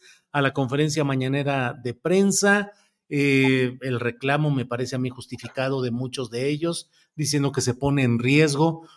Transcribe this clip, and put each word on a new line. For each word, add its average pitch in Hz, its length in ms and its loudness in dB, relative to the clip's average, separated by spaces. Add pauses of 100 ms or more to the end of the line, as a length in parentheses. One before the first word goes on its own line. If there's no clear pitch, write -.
(320)
a 147 100 -2
la 135 120 0
conferencia 147 500 0
mañanera 135 720 -2
de 120 200 -8
prensa? 196 800 2 (380)
Eh, 131 720 2
el 127 180 -4
reclamo 135 500 -2
me 127 160 0
parece 123 300 -6
a 127 40 -2
mí 127 100 -2
justificado 127 720 -6
de 123 100 -2
muchos 123 400 -6
de 127 180 -4
ellos, 165 400 -4 (260)
diciendo 139 360 0
que 135 100 -4
se 120 120 0
pone 139 300 0
en 117 160 2
riesgo 147 680 4 (120)